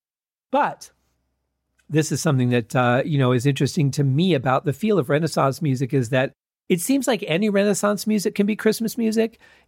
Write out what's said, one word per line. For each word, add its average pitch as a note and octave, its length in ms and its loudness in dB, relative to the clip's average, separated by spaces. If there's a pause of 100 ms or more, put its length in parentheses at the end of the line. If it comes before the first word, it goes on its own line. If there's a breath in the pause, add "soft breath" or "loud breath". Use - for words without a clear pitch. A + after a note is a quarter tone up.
(520)
But C4 400 -2 (1000)
this D3 220 0
is C#3 80 -4
something B2+ 300 2
that, A#2+ 260 0
uh, B2 300 2
you D3+ 120 -2
know, B2+ 140 2
is B2 140 0
interesting C#3+ 460 0
to C#3+ 120 -2
me D#3 300 2
about C3 320 0
the C#3 80 -2
feel G#3+ 260 0
of C3 100 -4
Renaissance C#3+ 520 0
music C3+ 320 -2
is B2+ 160 0
that C3 240 0 (340)
it F3 140 2
seems C4+ 260 0
like A3+ 200 0
any G3 220 0
Renaissance G3+ 560 0
music G#3+ 300 -2
can G3+ 100 2
be G#3 120 -2
Christmas A3 400 -2
music. A3+ 420 -2 (280 soft breath)